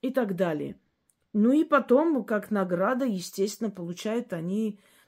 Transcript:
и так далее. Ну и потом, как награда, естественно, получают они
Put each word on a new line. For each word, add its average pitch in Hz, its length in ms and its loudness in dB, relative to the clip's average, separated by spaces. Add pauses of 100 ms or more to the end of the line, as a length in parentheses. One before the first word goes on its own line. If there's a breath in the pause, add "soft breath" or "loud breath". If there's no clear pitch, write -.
и 262 100 -4
так 226 260 -2
далее. 156 420 -2 (540)
Ну 214 200 4
и 311 120 4
потом, 294 600 4
как 208 260 -4
награда, 202 540 0
естественно, 208 640 -4
получают 196 600 -6
они 202 460 -4 (300 soft breath)